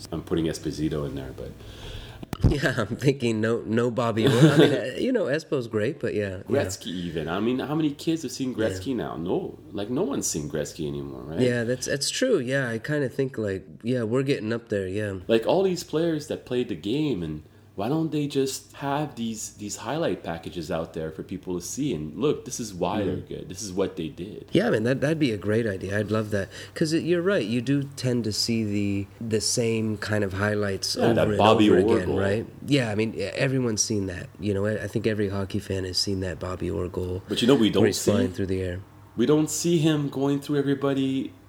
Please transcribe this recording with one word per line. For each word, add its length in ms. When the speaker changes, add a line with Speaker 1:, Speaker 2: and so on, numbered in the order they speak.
Speaker 1:
I'm 120
putting 220
Esposito 600
in 100
there, 200
but 160
Speaker 2:
<laughs> 120
Yeah, 260
I'm 200
thinking 440
no, 240
no 240
Bobby 380
Orr. 60
I 240
mean, 160
Speaker 1:
<laughs> 80
Speaker 2:
uh, 160
you 140
know, 140
Espo's 420
great, 320
but 140
yeah, 240
yeah. 160
Speaker 1:
Gretzky 240
even. 400
I 120
mean, 200
how 140
many 180
kids 300
have 100
seen 200
Speaker 2:
Yeah. 160
Speaker 1:
Gretzky 280
now? 220
No, 400
like, 180
no 140
one's 240
seen 220
Gretzky 380
anymore, 360
right? 160
Speaker 2:
Yeah, 240
that's, 240
that's 240
true. 260
Yeah, 320
I 80
kinda 320
think, 300
like, 260
yeah, 200
we're 200
getting 300
up 160
there, 180
yeah. 280
Speaker 1:
Like, 200
all 160
these 200
players 440
that 180
played 240
the 60
game, 480
and 200
why 140
don't 220
they 140
just 520
have 360
these, 440
these 180
highlight 480
packages 480
out 240
there 160
for 100
people 380
to 40
see? 300
And 240
look, 260
this 160
is 140
why 300
they're 140
Speaker 2:
Mm. 120
Speaker 1:
good. 200
This 120
is 100
what 260
they 100
did. 440
Speaker 2:
Yeah, 200
man, 100
that, 200
that'd 180
be 120
a 60
great 300
idea. 320
I'd 100
love 220
that. 180
'Cause 180
it, 120
you're 180
right. 240
You 160
do 220
tend 280
to 100
see 300
the, 420
the 180
same 580
kind 260
of 100
highlights 600
Speaker 1:
Yeah, 180
that 60
Speaker 2:
over 140
and 40
Speaker 1:
Bobby 320
Speaker 2:
over 120
Speaker 1:
Orr 160
Speaker 2:
again, 100
Speaker 1:
goal. 120
Speaker 2:
right? 280
Yeah, 240
I 60
mean, 200
e-, 60
everyone's 600
seen 240
that. 200
You 160
know, 100
I, 200
I 20
think 180
every 240
hockey 300
fan 240
has 160
seen 220
that 180
Bobby 320
Orr 160
goal 420
Speaker 1:
But 140
you 40
know 60
we 160
don't 120
Speaker 2:
where 80
he's 120
Speaker 1:
see? 80
Speaker 2:
flying 220
through 160
the 160
air. 160
Speaker 1:
We 120
don't 240
see 260
him 320
going 320
through 160
everybody 760